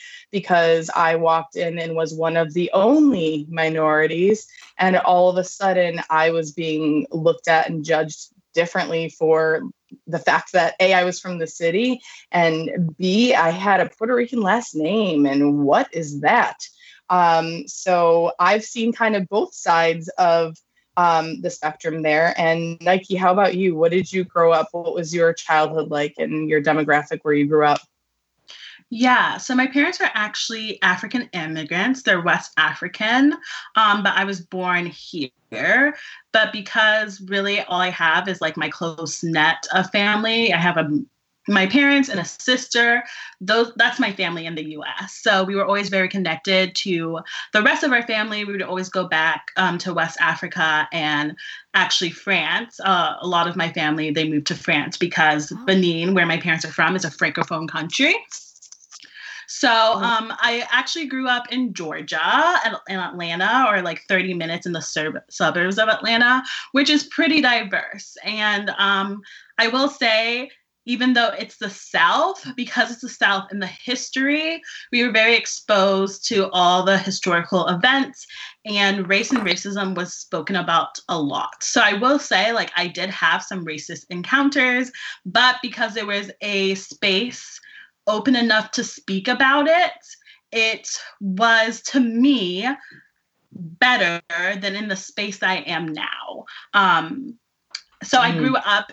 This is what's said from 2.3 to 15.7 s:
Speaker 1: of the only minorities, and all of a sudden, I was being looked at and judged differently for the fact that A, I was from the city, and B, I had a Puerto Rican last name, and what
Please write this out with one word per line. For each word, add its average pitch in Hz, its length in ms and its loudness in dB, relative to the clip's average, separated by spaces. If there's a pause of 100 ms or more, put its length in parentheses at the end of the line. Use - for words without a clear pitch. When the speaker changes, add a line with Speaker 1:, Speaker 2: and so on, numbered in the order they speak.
Speaker 1:
of 160 200 0
the 175 180 -2
only 196 760 4
minorities, 160 1000 2 (320)
and 185 180 4
all 180 320 6
of 180 80 0
a 185 60 0
sudden, 180 640 0
I 160 220 4
was 160 200 -2
being 156 280 -4 (320)
looked 165 380 0
at 160 200 4
and 165 140 -6
judged 156 460 -2 (240)
differently 165 560 -2
for 160 520 2 (460)
the 165 100 -6
fact - 360 0
that 170 260 4
A, 185 140 6
I 180 100 4
was 180 160 -2
from 180 200 -8
the 160 80 -4
city, 214 520 0 (320)
and 165 680 0
B, 202 360 4
I 165 160 4
had 190 320 2
a 151 80 0
Puerto 240 260 -4
Rican 240 240 -2
last 214 360 0
name, 160 500 2
and 143 400 2
what 185 260 2